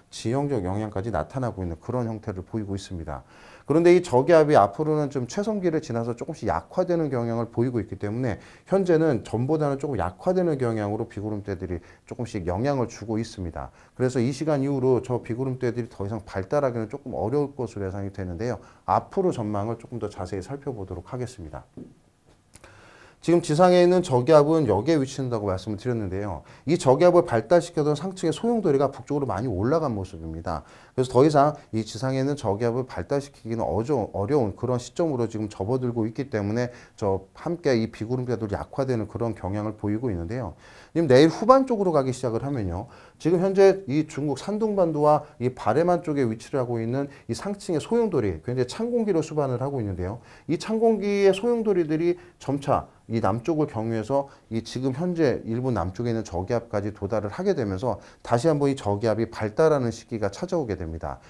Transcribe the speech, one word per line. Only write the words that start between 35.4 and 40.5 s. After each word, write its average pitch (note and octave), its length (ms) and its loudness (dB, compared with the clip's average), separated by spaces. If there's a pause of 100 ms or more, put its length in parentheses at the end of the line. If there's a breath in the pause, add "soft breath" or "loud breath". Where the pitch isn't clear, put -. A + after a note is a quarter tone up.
접어들고 A#2 600 -2
있기 B2 220 -8
때문에 A#2 420 -2 (240 loud breath)
저 F#2+ 260 0 (100)
함께 D#3+ 440 0
이 A2+ 160 0
비구름대도 A#2 580 -4
약화되는 A2 560 -2
그런 A2+ 300 -4
경향을 G#2 400 -4
보이고 A2 340 -2
있는데요. F#2+ 440 -6 (380 loud breath)